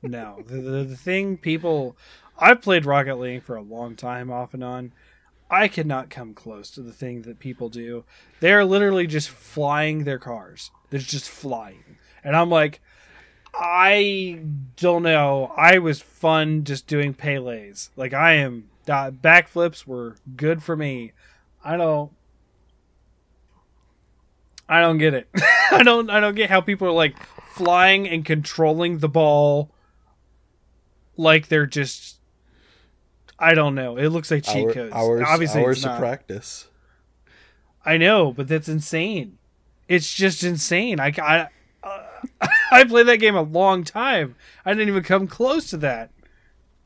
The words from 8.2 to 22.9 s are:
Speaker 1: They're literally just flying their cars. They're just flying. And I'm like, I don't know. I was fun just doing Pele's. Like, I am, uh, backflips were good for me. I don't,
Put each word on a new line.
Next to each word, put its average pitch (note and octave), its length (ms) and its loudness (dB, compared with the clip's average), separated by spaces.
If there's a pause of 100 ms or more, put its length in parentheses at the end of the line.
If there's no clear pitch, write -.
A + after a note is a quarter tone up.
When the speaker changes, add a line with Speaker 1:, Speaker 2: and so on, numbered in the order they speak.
Speaker 1:
They're G3 240 4
literally F#3+ 420 0
just D3+ 220 -6
flying D3+ 760 -4
their C#3 140 -4
cars. A2+ 520 -16 (200)
They're C#3 100 -6
just C3+ 280 -10
flying. A2+ 560 -12 (400)
And C#3+ 100 -4
I'm E3+ 140 2
like, D3+ 320 0 (720)
I F#3 840 0 (360)
don't E3+ 260 2
know. C#3+ 520 0
I F3 240 6
was D#3+ 220 -2
fun D#3 640 -2
just C#3 220 -8
doing C#3+ 260 -2
Pele's. B2 800 -10
Like, C3 200 -8
I E3 180 4
am, B2+ 380 -2 (180)
uh, C3+ 220 -2
backflips E3 760 2
were A#2+ 300 -12 (180)
good D3+ 280 -4
for E3+ 140 -6
me. C3 360 -8 (500)
I D#3+ 140 -6
don't, D3+ 340 -2 (2500)